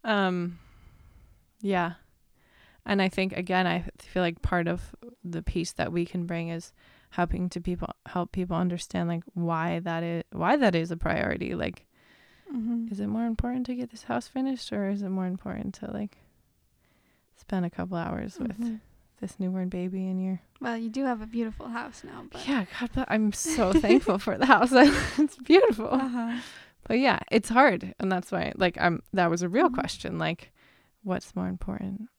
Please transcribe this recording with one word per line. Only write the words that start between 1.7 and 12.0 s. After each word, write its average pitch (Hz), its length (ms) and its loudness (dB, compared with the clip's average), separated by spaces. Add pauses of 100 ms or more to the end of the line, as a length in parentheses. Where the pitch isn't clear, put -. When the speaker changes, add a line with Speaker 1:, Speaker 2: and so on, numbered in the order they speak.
Speaker 1:
And 202 160 2
I 185 60 4
think, 190 280 -2
again, 185 300 0
I 170 180 0 (140)
feel - 240 -4
like 170 200 -2
part 175 260 0
of - 260 -6 (300)
the 170 180 -6
piece 170 300 -4
that - 200 -4
we 175 140 -2
can 175 180 -6
bring 170 260 -6
is 170 220 -10 (380)
helping 180 400 -2
to 175 100 -8
people, 175 300 -4 (160)
help 180 260 -4
people 180 240 -4
understand, 175 520 -2
like, 170 160 -4 (100)
why 170 460 -2
that 170 240 -4
is, 170 260 -4
why 180 260 2
that 226 200 4
is 165 160 0
a 165 40 -4
priority. - 600 -2
Like, - 280 -6 (680)